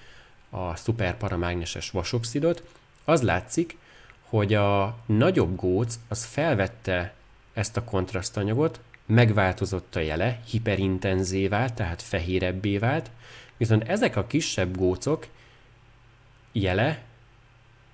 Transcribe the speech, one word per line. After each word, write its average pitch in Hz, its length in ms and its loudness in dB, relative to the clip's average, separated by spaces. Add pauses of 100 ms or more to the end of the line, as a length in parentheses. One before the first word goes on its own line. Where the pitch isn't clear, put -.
(500)
a 90 260 -6
szuperparamágneses 87 1160 -4
vasoxidot, 120 720 -2 (420)
az 156 160 4
látszik, 107 560 -2 (440)
hogy 104 320 0
a 101 520 2
nagyobb 110 500 4
góc 95 520 0
az - 180 -2
felvette 95 880 -2 (400)
ezt - 240 -4
a 101 60 0
kontrasztanyagot, 104 960 -2 (260)
megváltozott 98 880 2
a 90 40 0
jele, 85 460 0
hiperintenzé 95 1000 0
vált, 113 260 0
tehát 85 280 -4
fehérebbé 92 760 -2
vált, 127 340 -2 (460)
viszont 117 260 4
ezek 202 320 0
a 98 120 -2
kisebb 92 500 -2
gócok 92 500 0 (1200)
jele 104 520 0 (920)